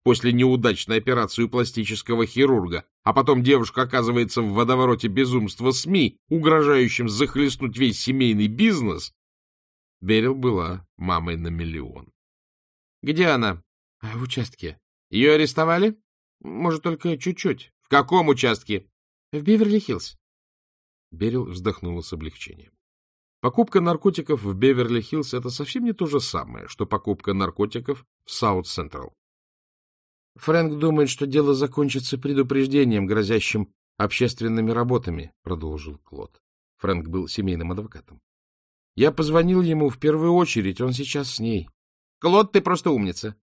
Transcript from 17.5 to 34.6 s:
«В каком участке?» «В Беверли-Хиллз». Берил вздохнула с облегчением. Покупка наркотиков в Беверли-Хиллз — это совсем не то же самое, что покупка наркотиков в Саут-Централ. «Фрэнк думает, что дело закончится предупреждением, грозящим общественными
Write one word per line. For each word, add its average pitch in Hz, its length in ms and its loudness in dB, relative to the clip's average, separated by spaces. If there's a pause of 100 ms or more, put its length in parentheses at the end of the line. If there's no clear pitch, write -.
«В - 80 -20
каком 156 400 4
участке?» 113 580 0 (460)
«В 147 100 -6
Беверли-Хиллз». 208 760 0 (920)
Берил 113 340 -2
вздохнула 87 580 -6
с - 100 -16
облегчением. - 600 -14 (680)
Покупка 196 400 2
наркотиков 170 600 0
в 98 120 -4
Беверли-Хиллз — 123 840 0
это 123 120 -8
совсем 147 340 -6
не 233 80 0
то 180 140 -4
же 143 140 0
самое, 58 480 -8
что - 180 -6
покупка 101 480 -4
наркотиков 104 720 -4 (180)
в - 60 -16
Саут-Централ. 87 840 -4 (1200)
«Фрэнк 160 420 0
думает, 151 320 2
что 143 160 -4
дело 143 280 2
закончится 135 640 -2
предупреждением, 135 880 0
грозящим 107 640 0 (260)
общественными 113 720 0